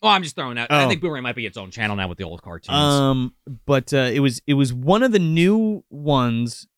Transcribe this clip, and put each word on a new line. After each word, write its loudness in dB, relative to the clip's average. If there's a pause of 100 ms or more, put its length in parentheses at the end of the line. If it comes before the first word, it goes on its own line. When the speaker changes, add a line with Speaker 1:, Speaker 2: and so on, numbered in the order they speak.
Speaker 1:
Oh, 2
I'm 4
just -10
throwing -8
out. -4
I 4
Speaker 2:
Oh. 2
Speaker 1:
think 0
Boomerang -4
might -4
be -6
its -10
own -12
channel -4
now -2
with -8
the -6
old -12
cartoons. -8
Speaker 2:
Um, 2 (320)
but, 0
uh, 2
it 0
was, 0
it 2
was 2
one 2
of 2
the 4
new 2
ones. -2